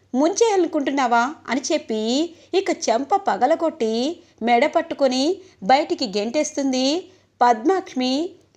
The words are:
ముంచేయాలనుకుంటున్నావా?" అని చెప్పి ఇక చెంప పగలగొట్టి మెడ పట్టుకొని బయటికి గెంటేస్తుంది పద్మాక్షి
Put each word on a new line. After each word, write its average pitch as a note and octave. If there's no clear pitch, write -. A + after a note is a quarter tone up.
ముంచేయాలనుకుంటున్నావా?" D4
అని B3+
చెప్పి C4
ఇక F#4+
చెంప C#4+
పగలగొట్టి C#4+
మెడ A#3+
పట్టుకొని D4+
బయటికి C#4+
గెంటేస్తుంది C4+
పద్మాక్షి B3+